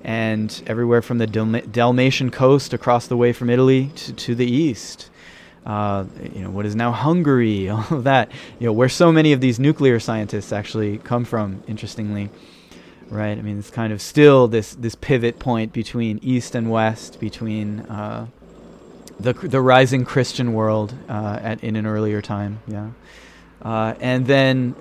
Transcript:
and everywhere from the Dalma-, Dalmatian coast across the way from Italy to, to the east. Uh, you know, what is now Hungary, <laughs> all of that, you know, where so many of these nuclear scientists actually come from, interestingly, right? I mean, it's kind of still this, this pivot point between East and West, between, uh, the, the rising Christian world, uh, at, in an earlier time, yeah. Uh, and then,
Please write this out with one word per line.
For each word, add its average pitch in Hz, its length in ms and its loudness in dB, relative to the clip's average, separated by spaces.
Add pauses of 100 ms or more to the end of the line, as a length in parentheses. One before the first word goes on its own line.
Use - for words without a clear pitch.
and 110 640 -4
everywhere 117 360 2
from 120 160 -4
the 117 80 0
Dalma-, 110 460 -2
Dalmatian 123 580 2
coast 135 440 2
across 120 320 0
the 123 100 -2
way 120 160 4
from 120 160 -4
Italy 131 460 4
to, - 180 -14
to 120 220 -6
the 123 120 0
east. 127 640 -2 (540)
Uh, 104 400 -4 (300)
you 95 80 -10
know, 95 80 -8
what 101 160 -4
is 104 100 -4
now 117 160 0
Hungary, 120 760 2
<laughs> - 20 -4
all 107 200 -4
of 139 140 -2
that, 131 260 2 (280)
you 120 80 -4
know, 113 60 0
where 123 160 4
so 170 220 4
many 156 220 6
of 131 80 2
these 127 180 2
nuclear 135 400 4
scientists 107 540 -6
actually 104 460 -4
come 120 260 -4
from, 104 420 -4
interestingly, 104 640 -8 (800)
right? 107 300 -6
I - 20 -10
mean, 104 180 -8
it's 104 120 -12
kind 113 220 -4
of 104 100 -8
still 143 440 8
this, 110 280 0
this 117 200 -6
pivot 117 440 0
point 113 340 -4
between 113 500 -4
East 127 320 -2
and 113 160 -2
West, 113 480 -2
between, 107 600 -6
uh, 110 460 -10 (920)
the, 120 140 -2
the 131 300 -2
rising 127 420 6
Christian 123 480 -2
world, 110 420 0 (140)
uh, 107 340 -6
at, 110 220 -8
in 110 120 -4
an 107 100 -4
earlier 107 340 -2
time, 104 480 -6
yeah. 107 220 -10 (720)
Uh, 110 380 -4
and 127 260 -2
then, 131 540 2